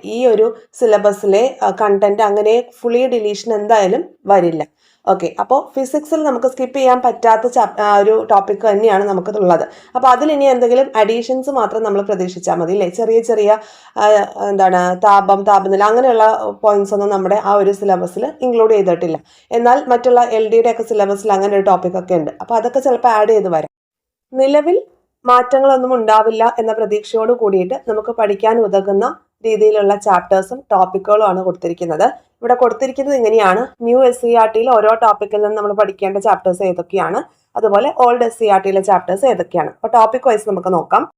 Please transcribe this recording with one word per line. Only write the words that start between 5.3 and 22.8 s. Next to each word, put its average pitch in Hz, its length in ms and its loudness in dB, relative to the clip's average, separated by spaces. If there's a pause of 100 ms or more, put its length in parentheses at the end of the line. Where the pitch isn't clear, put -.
അപ്പോൾ 262 180 0 (160)
ഫിസിക്സിൽ 302 520 -4
നമുക്ക് 254 240 -2
സ്കിപ്പ് 262 280 -8
ചെയ്യാൻ 254 260 2
പറ്റാത്ത 233 400 0 (100)
ചാപ്-, 214 300 0
ആ, - 20 2 (140)
ഒരു 214 120 2 (160)
ടോപ്പിക് 202 380 0
തന്നെയാണ് 202 420 2
നമുക്കിതുള്ളത്. 190 560 0 (300)
അപ്പോൾ 254 160 2
അതിലിനി 277 400 0
എന്തെങ്കിലും 247 360 2 (140)
അഡീഷൻസ് 240 560 -2
മാത്രം 220 300 -2
നമ്മൾ 202 220 -2
പ്രതീക്ഷിച്ചാൽ 180 500 -4
മതി, 170 160 -4
അല്ലേ? 196 120 -2 (120)
ചെറിയ 226 180 0 (120)
ചെറിയ, 208 200 0 (520)
ആ, 208 40 2 (460)
എന്താണ്, 185 300 2 (240)
താപം, 202 440 4
താപനില, 196 400 2
അങ്ങനെയുള്ള 226 380 2 (360)
പോയിന്റ്സ് 208 340 2
ഒന്നും 202 180 -2
നമ്മുടെ 190 240 0 (100)
ആ 202 40 2 (100)
ഒരു 196 180 0
സിലബസിൽ 190 440 -2 (200)
ഇൻക്ലൂഡ് 226 320 2
ചെയ്തിട്ടില്ല. 175 420 -2 (320)
എന്നാൽ 240 280 2 (120)
മറ്റുള്ള 240 320 2 (160)
എൽ 220 140 0
ഡിയുടെ 226 220 2
ഒക്കെ 226 180 -6
സിലബസിൽ 202 440 0
അങ്ങനെ 202 220 0
ഒരു 196 120 0
ടോപ്പിക് 180 320 -2
ഒക്കെ 180 180 -2
ഉണ്ട്. 190 100 -6 (100)
അപ്പോൾ 233 200 -4
അതൊക്കെ 247 260 -2